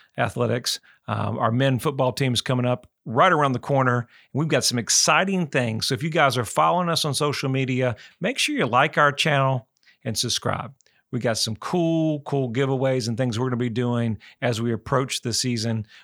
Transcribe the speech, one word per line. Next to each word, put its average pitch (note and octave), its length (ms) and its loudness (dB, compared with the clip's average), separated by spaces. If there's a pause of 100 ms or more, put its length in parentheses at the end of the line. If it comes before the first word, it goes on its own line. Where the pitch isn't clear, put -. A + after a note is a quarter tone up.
(160)
athletics. A#2+ 640 -2 (260)
Um, G#2+ 320 -4
our A2+ 140 2
men C3 260 2
football C3 340 -2
team's B2+ 280 0
coming B2 240 -2
up B2 220 -2 (180)
right D3+ 280 4
around D3 200 4
the B2 60 -2
corner. B2+ 400 2
And A#2 80 -4 (260)
we've D3+ 160 0
got C3+ 160 2
some A#2+ 140 0
exciting E3+ 720 2
things. A2+ 400 -2
So C#3 60 0
if G#2+ 80 -4
you E3 80 -4
guys C#3+ 280 4
are A#2 60 0
following E3 440 2
us E3 160 -2
on D3 80 -2
social C#3 380 -2
media, B2+ 460 0 (220)
make B3+ 200 -4
sure D4+ 180 -2
you G#3+ 100 0
like C3 300 2
our D3 160 6
channel C3+ 560 0 (360)
and A2+ 120 -4
subscribe. A2+ 560 -4 (400)
We B2+ 60 -4
got A2+ 200 -2
some A2+ 180 -4
cool, D#3+ 640 0
cool C3+ 320 -2
giveaways C3 560 0
and A#2 80 -2
things B2 200 -2
we're B2+ 100 -2
gonna B2 100 -2
be B2 140 -2
doing A#2+ 480 -2 (240)
as A#2 180 0
we A#2 120 -2
approach B2+ 500 -2
the A#2 100 -4
season. A2+ 540 -2 (180)